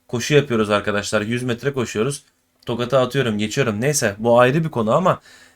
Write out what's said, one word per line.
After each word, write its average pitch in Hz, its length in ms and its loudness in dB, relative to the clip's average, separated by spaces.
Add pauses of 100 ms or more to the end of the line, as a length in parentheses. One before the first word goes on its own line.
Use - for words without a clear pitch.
koşu 123 260 -2
yapıyoruz 120 360 2
arkadaşlar. 104 500 0
Yüz 117 220 -4
metre 127 300 -4
koşuyoruz. 131 520 -4 (420)
Tokatı 120 320 -2
atıyorum, 127 400 0
geçiyorum. 107 420 -2
Neyse 127 380 0
bu 117 220 4
ayrı 135 240 4
bir 160 60 -4
konu 113 240 0
ama, 165 260 2 (360)